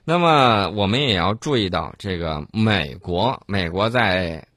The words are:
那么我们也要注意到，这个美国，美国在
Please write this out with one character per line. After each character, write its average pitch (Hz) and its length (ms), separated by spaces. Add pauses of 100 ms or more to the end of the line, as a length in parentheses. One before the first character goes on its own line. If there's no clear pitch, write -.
那 165 120
么 127 520
我 101 160
们 120 160
也 123 120
要 90 200
注 139 240
意 101 100
到， 85 300
这 92 180
个 78 340
美 101 440
国， 92 520
美 95 220
国 98 220
在 92 560 (100)